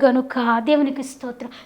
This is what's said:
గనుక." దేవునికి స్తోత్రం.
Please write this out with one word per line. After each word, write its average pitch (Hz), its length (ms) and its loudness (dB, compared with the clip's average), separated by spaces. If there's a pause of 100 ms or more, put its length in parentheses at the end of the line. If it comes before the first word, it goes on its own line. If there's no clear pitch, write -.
గనుక." 254 300 2 (240)
దేవునికి 277 440 0
స్తోత్రం. 247 460 -12 (180)